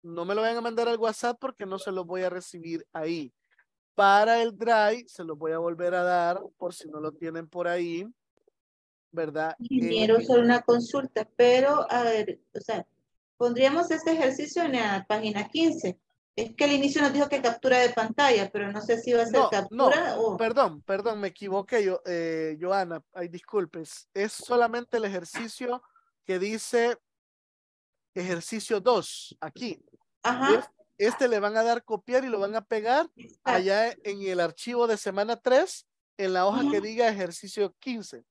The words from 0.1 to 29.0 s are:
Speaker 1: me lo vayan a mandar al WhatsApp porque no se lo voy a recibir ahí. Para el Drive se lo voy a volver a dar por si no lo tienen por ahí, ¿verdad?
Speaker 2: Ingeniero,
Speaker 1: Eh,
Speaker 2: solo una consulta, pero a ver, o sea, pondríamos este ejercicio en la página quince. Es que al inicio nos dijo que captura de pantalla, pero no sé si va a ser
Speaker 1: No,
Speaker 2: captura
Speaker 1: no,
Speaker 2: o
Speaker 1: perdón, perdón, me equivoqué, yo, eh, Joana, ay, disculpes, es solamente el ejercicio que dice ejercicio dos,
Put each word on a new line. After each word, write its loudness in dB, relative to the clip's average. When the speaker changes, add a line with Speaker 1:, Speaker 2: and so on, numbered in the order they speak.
Speaker 1:
me -2
lo 0
vayan 0
a -4
mandar -2
al 0
WhatsApp -2
porque -10
no -8
se -10
lo -6
voy -6
a -2
recibir -10
ahí. -6
Para 6
el -2
Drive 2
se -16
lo -8
voy -4
a -2
volver -2
a 0
dar 2
por -6
si -16
no -10
lo -6
tienen -10
por -6
ahí, -4
¿verdad? -4
Speaker 2:
Ingeniero, 2
Speaker 1:
Eh, 2
Speaker 2:
solo 6
una 4
consulta, 0
pero 4
a 0
ver, -2
o -10
sea, -6
pondríamos 2
este 0
ejercicio 0
en -2
la -2
página -2
quince. 0
Es -6
que 2
al 4
inicio 2
nos 4
dijo 2
que -2
captura 2
de 6
pantalla, 2
pero -6
no -6
sé 0
si -2
va 4
a 2
ser 2
Speaker 1:
No, 4
Speaker 2:
captura 2
Speaker 1:
no, -4
Speaker 2:
o 0
Speaker 1:
perdón, 0
perdón, -2
me -4
equivoqué, -2
yo, 0
eh, -4
Joana, -2
ay, -10
disculpes, -8
es -4
solamente 0
el 0
ejercicio -8
que -2
dice -2
ejercicio -4
dos, -2